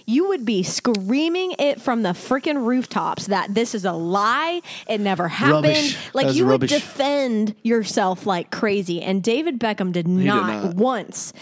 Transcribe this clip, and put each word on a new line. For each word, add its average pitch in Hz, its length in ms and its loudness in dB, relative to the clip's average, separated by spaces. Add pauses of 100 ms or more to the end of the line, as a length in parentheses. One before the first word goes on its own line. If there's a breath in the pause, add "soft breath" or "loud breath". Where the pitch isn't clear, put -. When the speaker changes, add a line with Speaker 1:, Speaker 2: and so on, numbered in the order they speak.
Speaker 1:
you 302 240 2
would 320 160 -2
be 202 180 0
screaming 277 960 -2
it 285 220 0
from 233 220 0
the 180 80 0
frickin' 269 560 -2
rooftops 233 600 0
that 196 260 -2
this 233 200 0
is 190 120 -4
a 180 60 2
lie, 220 680 0 (260 loud breath)
it 220 140 -2
never 185 280 0
happened. 165 260 2 (100)
Speaker 2:
Rubbish. 285 320 2 (160 loud breath)
Speaker 1:
Like, 269 120 2
Speaker 2:
That 135 40 4
was 135 80 2
Speaker 1:
you 123 80 4
would 131 60 4
Speaker 2:
rubbish. 131 200 4
Speaker 1:
defend 262 920 0
yourself 214 640 0
like 185 240 -2
crazy, 190 500 -2
and 190 220 0
David 262 360 0
Beckham 208 320 -2
did 170 160 -2
Speaker 2:
He 180 120 2
did 185 80 2
Speaker 1:
not 208 380 0
Speaker 2:
not. 175 120 -4
Speaker 1:
once 226 640 -2